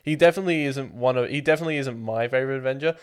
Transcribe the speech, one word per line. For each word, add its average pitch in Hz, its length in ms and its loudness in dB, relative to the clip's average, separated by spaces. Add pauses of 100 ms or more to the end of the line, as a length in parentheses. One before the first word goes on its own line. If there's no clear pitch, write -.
he 151 120 -2
definitely 170 500 4
isn't 135 280 -6
one 127 240 0
of, 120 120 0
he 143 120 -4
definitely 156 360 0
isn't 131 220 -4
my 113 280 -2
favorite 131 320 -2
Avenger. 139 440 -2